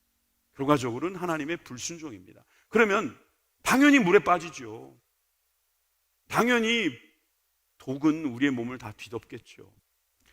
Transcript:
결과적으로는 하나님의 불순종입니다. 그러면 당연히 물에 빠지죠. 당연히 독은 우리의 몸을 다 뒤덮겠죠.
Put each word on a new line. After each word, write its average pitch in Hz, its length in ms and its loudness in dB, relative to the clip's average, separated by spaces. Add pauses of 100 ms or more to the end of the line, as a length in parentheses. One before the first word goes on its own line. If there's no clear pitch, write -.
(540)
결과적으로는 135 640 -2
하나님의 165 400 -4
불순종입니다. 123 840 -16 (240)
그러면 202 500 0 (440)
당연히 277 360 6
물에 196 220 6
빠지죠. 131 760 -4 (1300)
당연히 226 680 0 (840)
독은 151 480 -2
우리의 131 260 -2
몸을 123 260 -6
다 110 140 -14
뒤덮겠죠. - 800 -16 (600)